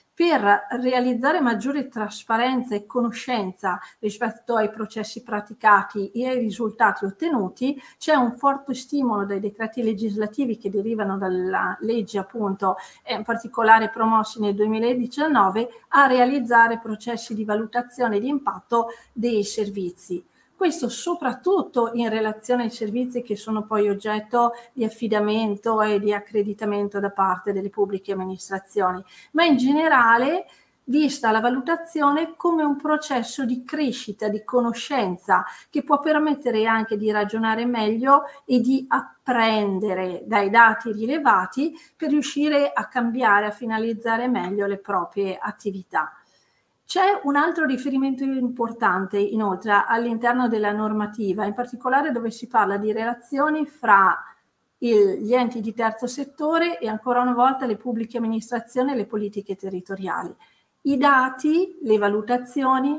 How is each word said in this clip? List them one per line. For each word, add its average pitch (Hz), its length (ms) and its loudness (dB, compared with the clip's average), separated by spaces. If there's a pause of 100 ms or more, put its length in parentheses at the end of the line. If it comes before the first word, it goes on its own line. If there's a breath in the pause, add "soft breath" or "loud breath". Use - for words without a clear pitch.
(140 loud breath)
per 233 520 4 (140)
realizzare 254 600 2
maggiore 254 480 0
trasparenza 233 840 -2
e 208 120 -4
conoscenza 220 920 -4 (200 loud breath)
rispetto 226 560 -4
ai 214 120 2
processi 214 540 -10
praticati 208 880 0
e 247 180 -4
ai 254 100 0
risultati 220 640 0
ottenuti, 254 760 -4 (180 loud breath)
c'è 311 160 0
un 247 180 2
forte 277 420 -2
stimolo 233 500 -2
dai 196 160 -4
decreti 220 420 -6
legislativi 214 760 -2
che 208 120 -6
derivano 202 460 -2
dalla 185 640 -2
legge, 220 380 -4
appunto, 196 580 -2 (280 loud breath)
eh, 247 100 -6
in 208 80 -6
particolare 220 640 4
promossi 226 520 0
nel 208 140 0
duemiladiciannove, 226 1120 2 (200 loud breath)
a 277 180 6
realizzare 240 720 4
processi 226 560 -8
di 214 100 -4
valutazione 220 720 -2
di 233 100 -4
impatto 233 600 -2 (240 loud breath)
dei 220 320 0
servizi. 196 800 -6 (320 soft breath)
Questo 330 340 -2
soprattutto 269 1080 -2
in 233 140 0
relazione 220 540 -2
ai 220 80 -4
servizi 240 520 -4
che 220 120 -6
sono 214 300 -4
poi 208 240 0
oggetto 214 640 0 (200 loud breath)
di 247 120 -4
affidamento 214 960 0
e 208 160 2
di 208 160 0
accreditamento 202 840 -4
da 202 100 -2
parte 190 420 -2
delle 202 160 -4
pubbliche 196 440 -4
amministrazioni, 190 920 -4 (300 loud breath)
ma 311 100 2
in 320 140 6
generale 269 880 4 (380 soft breath)
vista 262 480 0
la 220 80 2
valutazione 294 960 0
come 330 260 2
un 285 140 2
processo 294 680 -2
di 247 200 -2
crescita, 220 640 -4
di 214 160 -4
conoscenza, 226 1000 0 (240 loud breath)
che - 140 -2
può 285 160 2
permettere 294 640 0
anche 220 320 0
di 214 140 0
ragionare 220 540 0
meglio 240 600 2 (180 loud breath)
e 254 160 4
di 262 260 0
apprendere 208 1400 0
dai 208 220 2
dati 226 440 6
rilevati 247 840 0 (200 loud breath)
per 311 140 -2
riuscire 285 640 2
a - 140 -4
cambiare, 233 600 2
a 208 40 -4
finalizzare 226 800 -2
meglio 202 380 -2
le 202 120 -4
proprie 190 580 -4
attività. 190 760 -6 (720 soft breath)
C'è 392 380 2
un 285 140 0
altro 330 280 0
riferimento 269 580 -2
importante, 226 920 -2
inoltre, 202 720 2
all'interno 240 600 0
della 214 260 0
normativa, 208 720 -2
in 208 80 -4
particolare 262 580 -2
dove 226 180 -4
si 220 180 -12
parla 202 280 2
di 214 160 -2
relazioni 269 720 -2
fra 196 500 4 (640 loud breath)
il, 208 440 4
gli 214 100 -2
enti 247 300 2
di 214 100 -6
terzo 226 340 -4
settore 320 720 -2
e 220 100 -6
ancora 247 340 0
una 247 100 2
volta 254 320 2
le 226 120 -2
pubbliche 226 420 -6
amministrazioni 233 760 -2
e 269 40 -2
le 202 100 -2
politiche 202 500 -6
territoriali. 185 800 -8 (480 soft breath)
I 269 160 0
dati, 285 800 2
le 214 160 4
valutazioni 247 1040 0